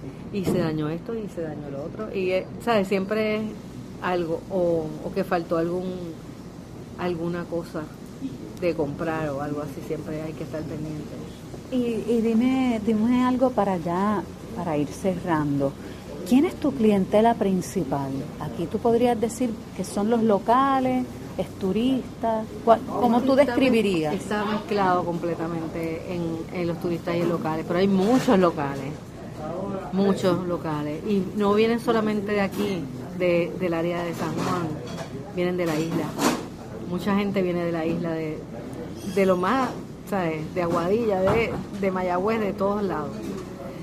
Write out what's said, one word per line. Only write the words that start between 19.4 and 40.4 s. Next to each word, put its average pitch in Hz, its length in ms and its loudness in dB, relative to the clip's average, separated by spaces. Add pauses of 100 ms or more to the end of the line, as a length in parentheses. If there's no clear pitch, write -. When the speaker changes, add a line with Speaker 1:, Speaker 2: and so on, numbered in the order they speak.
Speaker 2:
que 185 80 -2
son 208 240 0
los 233 140 4
locales, 254 840 4 (320)
es 190 100 -2 (120)
turista, 226 840 0 (220)
¿cuál, 226 140 8 (200)
cómo 233 220 6
tú 262 120 4
Speaker 1:
Está 269 120 8
Speaker 2:
describirías? 214 680 4
Speaker 1:
mez-, - 80 -2
está 208 220 -2
mezclado 202 640 2
completamente 165 960 -4 (120)
en, 165 460 -4
en 175 80 0
los 170 140 -2
turistas 170 340 -2
y 170 60 2
en 170 80 2
locales, 160 380 -2
pero 175 120 2
hay 196 80 6
muchos 202 520 6
locales, 143 520 2 (1040)
muchos 185 540 4
locales, 151 600 -2
y 202 160 2 (140)
no 202 160 4
vienen 226 260 4
solamente 214 540 2
de 202 80 2
aquí, 196 400 0 (380)
de, 175 400 4
del 180 140 0
área 170 300 0
de 170 120 -4
San 170 180 -2
Juan, 175 340 0 (680)
vienen 180 220 0
de 175 80 0
la 160 140 0
isla. 165 260 0 (840)
Mucha 180 260 0
gente 202 260 2
viene 175 220 0
de 170 80 0
la 165 140 -2
isla, 165 260 0
de, 160 260 -4 (800)
de 196 100 6
lo 185 120 6
más, 233 320 2 (400)
¿sabes? 160 460 -2